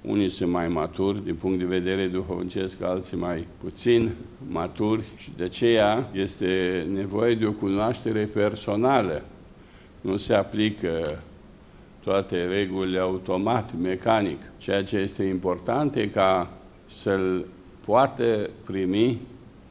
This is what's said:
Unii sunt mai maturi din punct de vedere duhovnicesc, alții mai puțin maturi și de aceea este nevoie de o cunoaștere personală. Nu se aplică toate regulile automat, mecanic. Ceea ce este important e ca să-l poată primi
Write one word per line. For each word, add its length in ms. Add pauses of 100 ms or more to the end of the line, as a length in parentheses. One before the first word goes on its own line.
Unii 280
sunt 220
mai 180
maturi 560
din 100
punct 240
de 60
vedere 420
duhovnicesc, 760
alții 340
mai 300 (160)
puțin 480 (380)
maturi 540 (140)
și 200
de 80
aceea 680
este 800
nevoie 420
de 120
o 60
cunoaștere 720
personală. 1000 (800)
Nu 160
se 180
aplică 680 (1000)
toate 400
regulile 540
automat, 840
mecanic. 560 (200)
Ceea 260
ce 120
este 260
important 720
e 120
ca 440 (360)
să-l 600 (380)
poată 680 (140)
primi 560 (500)